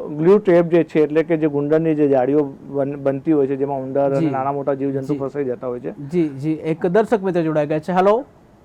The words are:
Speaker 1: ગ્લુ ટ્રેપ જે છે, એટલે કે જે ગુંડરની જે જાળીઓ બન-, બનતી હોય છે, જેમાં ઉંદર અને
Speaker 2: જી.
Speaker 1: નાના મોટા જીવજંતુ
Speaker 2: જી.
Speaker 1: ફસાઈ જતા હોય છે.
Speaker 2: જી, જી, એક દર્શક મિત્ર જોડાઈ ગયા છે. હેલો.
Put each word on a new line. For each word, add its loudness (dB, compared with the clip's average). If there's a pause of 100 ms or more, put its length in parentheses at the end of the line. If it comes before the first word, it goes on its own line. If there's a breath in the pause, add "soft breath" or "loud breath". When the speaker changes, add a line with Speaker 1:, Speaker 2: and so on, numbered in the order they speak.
Speaker 1:
ગ્લુ 4
ટ્રેપ 4
જે 2
છે, 0
એટલે 2
કે 0
જે 0
ગુંડરની 0
જે 2
જાળીઓ 2 (120)
બન-, -4
બનતી -2
હોય 4
છે, -2
જેમાં -4
ઉંદર 0
અને 0
Speaker 2:
જી. 0
Speaker 1:
નાના -2
મોટા -2
જીવજંતુ -4
Speaker 2:
જી. -6
Speaker 1:
ફસાઈ -4
જતા -6
હોય -6
છે. -10
Speaker 2:
જી, -2
જી, -4
એક -4
દર્શક 2
મિત્ર 0
જોડાઈ 0
ગયા -2
છે. -6
હેલો. 4 (400)